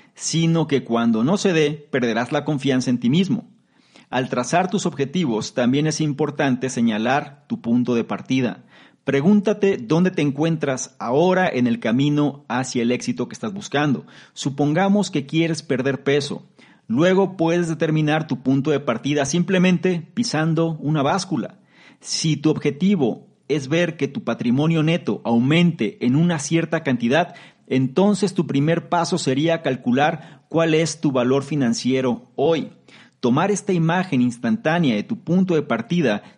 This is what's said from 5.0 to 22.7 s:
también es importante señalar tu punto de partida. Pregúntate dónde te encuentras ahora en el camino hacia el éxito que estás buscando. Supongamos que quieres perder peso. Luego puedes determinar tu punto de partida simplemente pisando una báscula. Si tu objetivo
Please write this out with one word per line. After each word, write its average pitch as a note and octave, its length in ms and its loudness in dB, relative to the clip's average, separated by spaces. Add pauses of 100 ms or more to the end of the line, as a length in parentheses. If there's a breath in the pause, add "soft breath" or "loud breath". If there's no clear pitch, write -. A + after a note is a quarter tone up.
también C3 320 2
es D3+ 140 -2
importante C#3+ 680 -2
señalar A#2+ 800 -2
tu A#2 120 -6
punto B2 340 0
de A#2 120 0
partida. A#2+ 580 -4 (400 loud breath)
Pregúntate G3 720 2
dónde D#3+ 360 2
te F3+ 100 -2
encuentras C#3+ 760 -2
ahora F3+ 520 2
en B2 180 0
el A#2 140 -2
camino C#3+ 680 0
hacia B2 360 -4
el A#2+ 100 2
éxito A#2+ 340 -4
que - 60 -16
estás A2 180 -8
buscando. B2+ 540 -2 (260 loud breath)
Supongamos E3+ 800 0
que C#3 140 -4
quieres D#3+ 360 -2
perder B2+ 440 -4
peso. C#3 420 -2 (400 soft breath)
Luego F#3 480 2
puedes E3 320 0
determinar D#3 600 0
tu - 140 -6
punto C#3 300 0
de C#3+ 80 2
partida C#3 460 -2
simplemente F3+ 880 0
pisando D#3+ 680 -2
una D3 240 0
báscula. D3 560 -4 (400 soft breath)
Si - 380 -2
tu D#3 120 0
objetivo D3 760 0 (220)